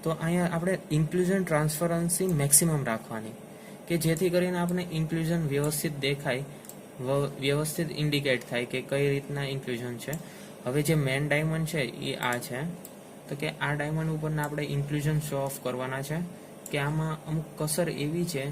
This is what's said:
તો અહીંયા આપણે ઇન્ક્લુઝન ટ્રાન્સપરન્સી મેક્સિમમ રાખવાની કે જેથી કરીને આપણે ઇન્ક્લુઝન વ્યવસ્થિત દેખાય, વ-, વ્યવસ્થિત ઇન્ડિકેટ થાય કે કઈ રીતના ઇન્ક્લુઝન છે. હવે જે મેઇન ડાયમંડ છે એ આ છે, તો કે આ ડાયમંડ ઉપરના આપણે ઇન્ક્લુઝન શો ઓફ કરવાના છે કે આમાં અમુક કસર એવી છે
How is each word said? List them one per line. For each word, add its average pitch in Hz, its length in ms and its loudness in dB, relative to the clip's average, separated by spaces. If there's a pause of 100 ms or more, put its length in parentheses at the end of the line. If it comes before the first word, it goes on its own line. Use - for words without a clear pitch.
તો 165 60 0 (140)
અહીંયા 175 320 4
આપણે 175 180 2 (240)
ઇન્ક્લુઝન 180 480 4
ટ્રાન્સપરન્સી 170 840 2 (120)
મેક્સિમમ 143 480 6
રાખવાની 110 460 -4 (520)
કે 170 80 0 (100)
જેથી 165 280 4
કરીને 180 280 4
આપણે 175 260 0 (120)
ઇન્ક્લુઝન 165 540 2
વ્યવસ્થિત 147 540 0
દેખાય, 139 360 0 (640)
વ-, 139 260 2 (140)
વ્યવસ્થિત 151 440 2 (140)
ઇન્ડિકેટ 143 460 2
થાય 123 240 -2
કે 131 60 0 (100)
કઈ 139 240 2
રીતના 139 420 -2
ઇન્ક્લુઝન 123 480 -4
છે. 135 100 -4 (520)
હવે 131 160 2
જે 151 140 4 (120)
મેઇન 135 220 2
ડાયમંડ 160 420 2
છે 156 100 0 (280)
એ - 20 0 (180)
આ 123 160 2
છે, 123 140 -4 (680)
તો - 120 -4
કે 156 60 -2 (180)
આ 143 100 2
ડાયમંડ 156 420 0
ઉપરના 151 280 0
આપણે 147 180 -2 (120)
ઇન્ક્લુઝન 147 520 2
શો 139 100 -2 (100)
ઓફ 135 160 -6
કરવાના 131 440 -2
છે 151 100 -2 (520)
કે 147 160 0
આમાં 156 420 0
અમુક 156 320 -2
કસર 160 300 2 (160)
એવી 170 200 0
છે 139 260 -4